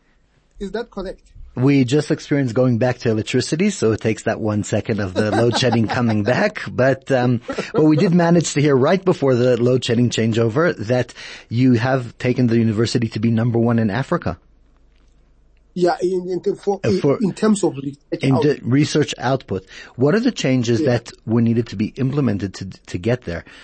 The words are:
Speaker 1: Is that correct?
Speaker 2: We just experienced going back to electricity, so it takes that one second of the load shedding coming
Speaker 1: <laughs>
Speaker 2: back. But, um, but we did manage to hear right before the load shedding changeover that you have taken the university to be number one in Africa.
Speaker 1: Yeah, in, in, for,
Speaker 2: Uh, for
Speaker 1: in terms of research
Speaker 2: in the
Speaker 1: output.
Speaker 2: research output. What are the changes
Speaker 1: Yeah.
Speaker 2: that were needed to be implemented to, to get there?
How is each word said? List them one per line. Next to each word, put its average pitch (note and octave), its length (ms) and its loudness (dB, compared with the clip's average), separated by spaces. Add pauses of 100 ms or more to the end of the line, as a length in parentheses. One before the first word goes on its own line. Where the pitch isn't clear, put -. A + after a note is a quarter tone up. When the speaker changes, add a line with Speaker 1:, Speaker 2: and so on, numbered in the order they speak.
(600)
Speaker 1:
Is - 120 -10
that A#3 200 -8
correct? - 400 -14 (240)
Speaker 2:
We C3+ 280 4
just C#3+ 260 0
experienced C#3 440 -2
going B2+ 240 2
back B2 200 0
to A#2+ 120 -2
electricity, B2+ 600 0
so A2 220 0
it G#2 80 -2
takes A2 240 -2
that A2 160 -2
one G#2 220 -2
second G#2 380 -4
of F#2+ 140 -6
the G#2+ 160 0
load A#2 280 0
shedding A#2 300 0
coming A2+ 340 0
Speaker 1:
<laughs> A#2 120 0
Speaker 2:
back. G3+ 360 -2
But, B2+ 400 0
um, B2 300 2 (320)
but - 100 2
we D#3 140 6
did E3+ 180 2
manage E3+ 400 2
to D3 60 0
hear C#3 160 4
right D#3+ 280 2
before C#3 300 2
the A#2+ 260 2
load B2 240 2
shedding A#2+ 260 2
changeover A2+ 680 0
that A#2+ 380 -2 (340)
you B2+ 240 4
have B2 460 0
taken B2+ 280 0
the A2+ 120 4
university A2+ 500 0
to A2 100 -6
be A2+ 120 0
number A#2 280 0
one A#2 220 2
in A2 100 0
Africa. A#2+ 480 -4 (1400)
Speaker 1:
Yeah, F3 240 0
in, F3+ 460 -4
in, F#3+ 100 -2
for, G3 260 -4
Speaker 2:
Uh, G#3 100 0 (100)
for C#3 180 2
Speaker 1:
in F#3+ 140 -2
terms G#3+ 280 0
of C3+ 140 -2
research - 460 -10
Speaker 2:
in C3+ 140 2
the D3 160 2
Speaker 1:
output. - 100 -6
Speaker 2:
research C#3+ 560 0
output. B2 480 -4 (300)
What C#3 180 2
are A3 60 2
the A#3+ 120 0
changes A#2+ 480 0
Speaker 1:
Yeah. - 120 0
Speaker 2:
that - 200 -4 (140)
were A#2 160 2
needed A#2 260 0
to G2+ 80 -12
be G#2 200 -2
implemented B2+ 580 -2
to, - 100 -12
to - 320 -14
get A2 320 -2
there? E2+ 160 -8 (200)